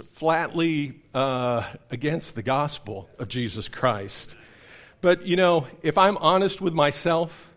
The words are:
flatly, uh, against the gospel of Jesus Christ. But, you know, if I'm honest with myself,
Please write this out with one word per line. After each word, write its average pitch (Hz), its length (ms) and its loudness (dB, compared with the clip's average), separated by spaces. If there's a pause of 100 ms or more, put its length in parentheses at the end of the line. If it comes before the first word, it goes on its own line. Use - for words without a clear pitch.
(140)
flatly, 160 880 0 (120)
uh, 123 500 0 (280)
against 147 440 -4
the 110 80 -6
gospel 131 680 -4 (100)
of 104 80 -8
Jesus 113 400 -4
Christ. - 680 -2 (680)
But, 180 260 2
you 170 80 2
know, 175 320 4 (160)
if 151 160 0
I'm 196 180 6
honest 185 420 2
with 175 140 -2
myself, 160 840 0